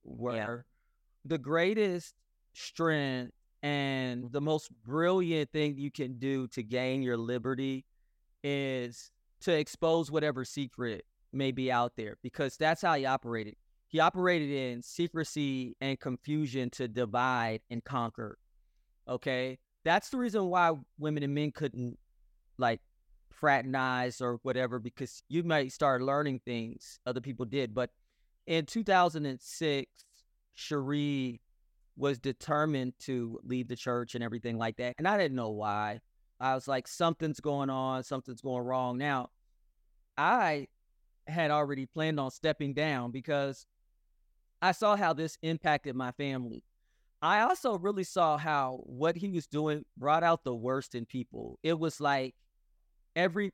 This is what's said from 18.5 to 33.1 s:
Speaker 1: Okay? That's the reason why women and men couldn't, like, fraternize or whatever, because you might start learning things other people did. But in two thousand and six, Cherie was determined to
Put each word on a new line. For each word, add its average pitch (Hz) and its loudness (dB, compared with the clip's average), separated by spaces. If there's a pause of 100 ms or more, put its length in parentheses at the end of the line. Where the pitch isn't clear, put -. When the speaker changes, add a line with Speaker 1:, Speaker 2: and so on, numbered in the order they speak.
Speaker 1:
Okay? 127 -4 (260)
That's 175 4
the 262 -2
reason 214 0
why 175 4 (260)
women 151 -2
and 143 0
men 147 0
couldn't, 123 -6 (600)
like, 117 2 (500)
fraternize 131 2
or 123 0
whatever, 127 0
because 117 -10
you 160 0
might 151 2
start 135 4
learning 139 0
things 117 -8
other 127 -2
people 120 -6
did. 117 -2
But 123 -2 (560)
in 165 0
two 226 -4
thousand 175 4
and 131 -6
six, 143 -2 (640)
Cherie 143 -2 (580)
was 139 0
determined 139 0
to 120 -4